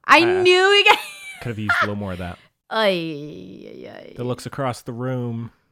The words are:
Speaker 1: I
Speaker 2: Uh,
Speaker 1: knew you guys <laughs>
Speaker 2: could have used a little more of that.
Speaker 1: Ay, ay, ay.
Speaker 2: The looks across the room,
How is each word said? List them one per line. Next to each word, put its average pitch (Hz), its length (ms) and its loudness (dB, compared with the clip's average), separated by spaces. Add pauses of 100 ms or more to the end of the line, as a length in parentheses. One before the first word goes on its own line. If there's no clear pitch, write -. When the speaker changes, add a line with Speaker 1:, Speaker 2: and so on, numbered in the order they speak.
Speaker 1:
I 311 180 6
Speaker 2:
Uh, 359 200 2
Speaker 1:
knew 359 100 6
you 392 320 6
guys 427 140 6 (200)
<laughs> - 220 -18
Speaker 2:
could - 100 -8
have 107 80 -6
used 107 240 -2
a - 20 2
little 104 120 -2
more 101 160 -6
of 87 60 -6
that. 90 200 -8 (320)
Speaker 1:
Ay, 220 200 2 (960)
ay, - 60 -16
ay. - 240 -20
Speaker 2:
The 123 80 -6
looks 123 220 -6
across 127 360 -4
the 127 100 -10
room, 120 580 -4 (220)